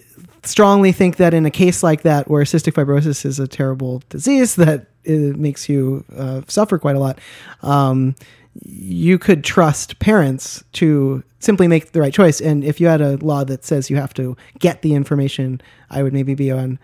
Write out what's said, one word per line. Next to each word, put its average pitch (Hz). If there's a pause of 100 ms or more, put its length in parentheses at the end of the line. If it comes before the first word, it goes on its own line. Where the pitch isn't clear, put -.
(440)
strongly 202
think 180
that 170
in 160
a 147
case 180
like 156
that, 147
where 147
cystic 160
fibrosis 143
is 139
a 135
terrible 131
disease 247
that, 156 (200)
uh, 165 (240)
makes 147
you, 135 (100)
uh, 135
suffer 208
quite 143
a 139
lot, 135 (440)
um, 135 (480)
you 185
could 160
trust -
parents 147
to 135 (180)
simply 190
make 165
the 165
right 139
choice. 180
And 147
if 147
you 170
had 160
a 139
law 143
that 131
says 139
you 139
have 139
to 127 (220)
get 170
the 156
information, 139 (300)
I 135
would 135
maybe 135
be 139
on 131